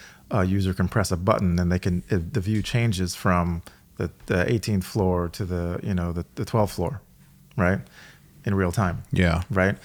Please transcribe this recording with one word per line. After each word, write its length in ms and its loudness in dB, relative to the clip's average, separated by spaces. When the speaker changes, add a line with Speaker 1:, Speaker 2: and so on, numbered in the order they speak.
Speaker 1:
a 120 2
user 300 0
can 140 0
press 240 0
a 60 0
button 420 2
and 120 2
they 60 2
can, 320 -2
it, 240 -2
the 60 0
view 240 0
changes 500 0
from 480 0
the, 120 -2
the 260 2
eighteenth 320 0
floor 460 0
to 160 -6
the, 380 -4
you 100 -2
know, 180 0
the, 220 -6
the 120 -6
twelfth 280 0
floor, 260 -4
right? 220 2
In 120 -2
real 160 2
time. 400 -2
Speaker 2:
Yeah. 380 2
Speaker 1:
Right? 340 2